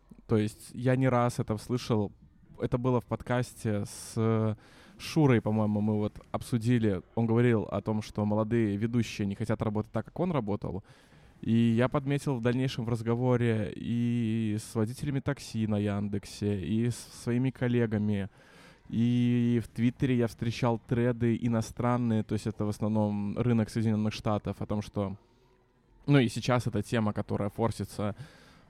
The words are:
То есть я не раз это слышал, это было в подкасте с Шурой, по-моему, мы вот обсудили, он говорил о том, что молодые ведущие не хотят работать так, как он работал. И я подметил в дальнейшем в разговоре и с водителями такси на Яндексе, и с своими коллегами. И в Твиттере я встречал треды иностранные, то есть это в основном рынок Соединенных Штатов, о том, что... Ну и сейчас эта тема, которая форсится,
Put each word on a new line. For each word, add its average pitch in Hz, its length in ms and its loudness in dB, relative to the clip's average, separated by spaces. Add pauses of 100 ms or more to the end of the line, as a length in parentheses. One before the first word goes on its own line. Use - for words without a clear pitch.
(260)
То 117 100 4
есть - 380 -2
я 127 220 2
не 131 120 4
раз 120 300 2
это 113 200 -2
слышал, 113 540 -2 (480)
это 123 180 0
было 123 220 2
в - 40 -18
подкасте 113 800 -4
с 110 720 -2 (420)
Шурой, 131 420 4
по-моему, 107 400 2
мы 107 180 2
вот 104 200 -2 (140)
обсудили, 110 680 2 (120)
он 117 120 0
говорил 113 380 4
о 98 160 -4
том, 107 220 -4
что - 220 -4
молодые 107 520 2
ведущие 113 500 -2
не 98 80 -4
хотят 110 280 -2
работать 107 300 -4
так, 110 140 -4
как - 120 -14
он 175 140 -2
работал. 104 500 -4 (580)
И 113 120 0
я 117 360 4
подметил 139 480 -2
в 117 60 -6
дальнейшем 123 420 0
в 113 40 -4
разговоре 117 880 0
и 113 840 -2
с - 160 -12
водителями 131 460 -2
такси 113 480 -4
на 107 100 2
Яндексе, 104 840 -2
и 110 300 0
с 117 60 -6 (260)
своими 123 280 0
коллегами. 107 800 0 (600)
И 120 760 2
в - 40 -14
Твиттере 123 480 0
я 117 100 2
встречал 117 540 -2
треды 120 600 0
иностранные, 117 840 0
то - 80 -6
есть 107 140 -4
это 107 180 -4
в 104 40 0
основном 104 720 0
рынок 113 320 2
Соединенных 107 420 0
Штатов, 104 480 -4
о 101 60 -6
том, 104 160 -4
что... 98 340 -6 (920)
Ну 143 120 6
и 117 100 6
сейчас 123 380 0
эта 104 160 -2
тема, 110 300 0
которая 104 380 -4
форсится, 104 640 -4 (540)